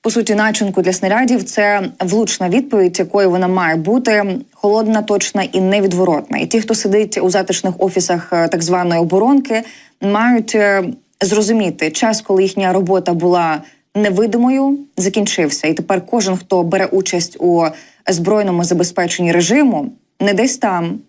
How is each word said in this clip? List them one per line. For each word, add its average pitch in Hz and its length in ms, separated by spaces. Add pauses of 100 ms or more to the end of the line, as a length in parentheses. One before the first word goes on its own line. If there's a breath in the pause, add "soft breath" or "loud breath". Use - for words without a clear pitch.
по 226 80
суті, 220 240
начинку 208 480
для 180 100
снарядів, 220 520
це 208 380 (180)
влучна 190 480
відповідь, 196 500
якою 190 320
вона 180 180
має 175 280
бути: 202 600 (140)
холодна, 214 500
точна 202 400
і 190 180
невідворотна. 185 760
І 156 80
ті, 226 140
хто 220 140
сидить 208 480
у 185 80
затишних 190 480
офісах, 180 540
е, 165 160
так 165 140
званої 175 380
оборонки, 226 600 (380 loud breath)
мають, 220 540
е, 202 300 (360)
зрозуміти, 202 680
час, 220 300
коли 190 220
їхня 190 300
робота 180 400
була 170 500 (320 loud breath)
невидимою, 240 840 (180)
закінчився. 190 720
І 160 80
тепер 180 320
кожен, 190 300
хто 180 260
бере 185 240
участь 185 540
у 170 240 (440 loud breath)
збройному 180 560
забезпеченні 175 680
режиму, 175 600 (280)
не 202 140
десь 240 240
там 180 400 (100)